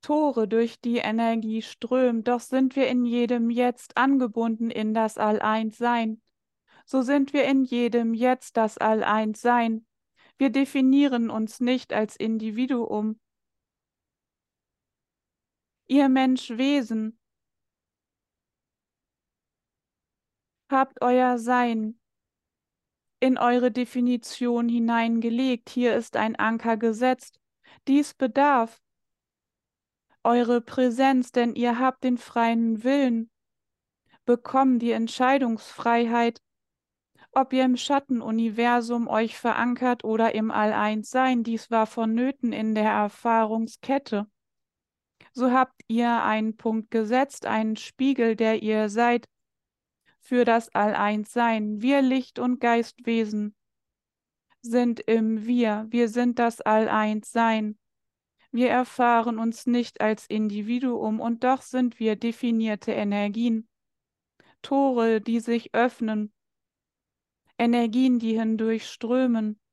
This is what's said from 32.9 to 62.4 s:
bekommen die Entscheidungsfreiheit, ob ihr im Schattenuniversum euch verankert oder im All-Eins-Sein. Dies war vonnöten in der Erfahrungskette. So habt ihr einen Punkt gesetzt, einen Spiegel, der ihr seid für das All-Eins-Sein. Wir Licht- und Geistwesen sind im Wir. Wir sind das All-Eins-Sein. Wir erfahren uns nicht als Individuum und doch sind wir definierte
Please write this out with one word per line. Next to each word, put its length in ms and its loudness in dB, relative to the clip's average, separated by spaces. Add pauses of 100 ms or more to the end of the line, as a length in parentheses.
bekommen 540 2
die 120 -2
Entscheidungsfreiheit, 1500 0 (880)
ob 220 0
ihr 100 2
im 140 2
Schattenuniversum 1300 -2
euch 300 -2
verankert 640 -2
oder 320 0
im 160 -2
All-Eins-Sein. 920 0
Dies 280 -6
war 160 2
vonnöten 640 -2
in 220 -2
der 160 0
Erfahrungskette. 1400 -2 (1080)
So 180 0
habt 360 0
ihr 360 0
einen 340 -2
Punkt 340 -4
gesetzt, 540 -2
einen 320 -2
Spiegel, 580 -2
der 260 0
ihr 280 0
seid 380 0 (920)
für 260 2
das 300 2
All-Eins-Sein. 1040 -2
Wir 200 2
Licht- 360 0
und 220 -2
Geistwesen 960 -2 (1080)
sind 380 0
im 480 0
Wir. 420 0
Wir 200 2
sind 280 0
das 240 0
All-Eins-Sein. 1160 0 (720)
Wir 180 2
erfahren 720 0
uns 260 -4
nicht 360 -2
als 260 -2
Individuum 960 -2
und 240 -4
doch 160 2
sind 380 -4
wir 180 0
definierte 760 -2